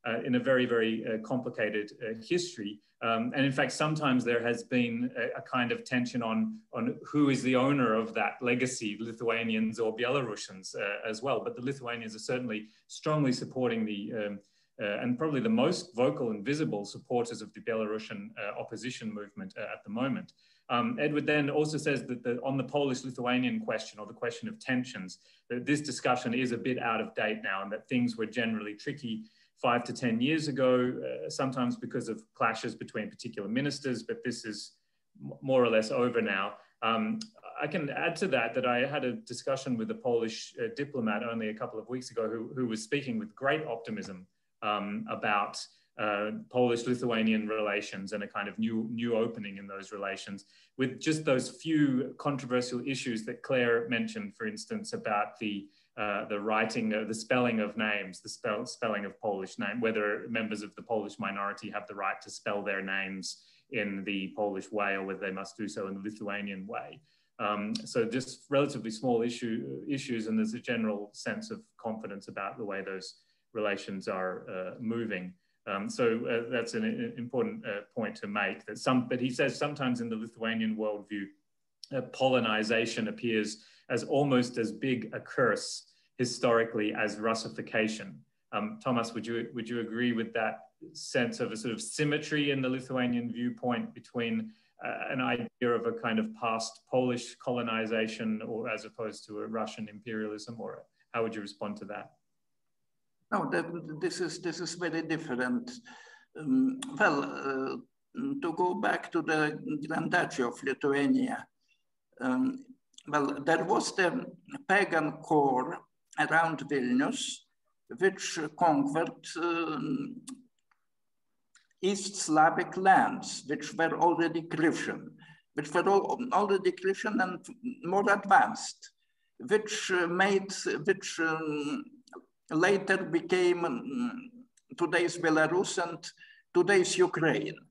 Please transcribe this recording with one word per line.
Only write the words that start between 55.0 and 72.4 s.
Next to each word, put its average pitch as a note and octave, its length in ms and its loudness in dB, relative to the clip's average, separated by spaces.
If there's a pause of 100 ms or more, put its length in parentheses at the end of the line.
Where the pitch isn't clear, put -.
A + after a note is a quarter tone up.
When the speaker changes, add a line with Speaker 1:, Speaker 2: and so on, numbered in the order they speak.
Speaker 1:
the, G#2 120 -2 (480)
uh, G#2 300 0
the G2+ 160 0
writing, A2 460 2
uh, A2 180 0
the A2 120 -4
spelling A#2+ 360 2
of G#2 160 -2
names, G#2 460 0
the G#2+ 160 -12
spell, A2 260 -2
spelling G#2+ 400 -2
of F#2+ 160 -10
Polish G2 380 -4
name, G#2+ 220 -2
whether G#2+ 260 2 (220)
members G#2+ 340 -2
of G#2 140 -12
the - 60 -14 (100)
Polish G#2+ 260 -2
minority G2+ 520 -4
have G2+ 160 -8
the G2+ 180 -10
right G2 180 -2
to - 80 -16
spell G2+ 320 -4
their G2 200 -2 (140)
names F#2+ 460 -6 (300)
in G2+ 320 -2
the G2 300 -2
Polish G2 380 -2
way G2+ 220 0
or F#2+ 100 -2
whether F#2+ 160 -6
they G2 100 -2 (100)
must - 160 -12
do G#2+ 120 -6
so G2+ 200 -6
in G2 60 -6
the G2 140 -8
Lithuanian G2+ 580 -6
way. - 340 -10 (380)
Um, G#2+ 360 0 (180)
so A#2 120 4 (140)
just - 320 -8
relatively C3 400 2
small A#2 320 2
issue, A#2+ 320 -2 (340)
issues, B2 380 -2
and A2 120 2
there's A2 160 2
a B2 60 -6 (120)
general G#2+ 400 -2
sense A2 380 -6
of G#2 80 -8 (280)
confidence G#2+ 420 -8
about G2 300 -6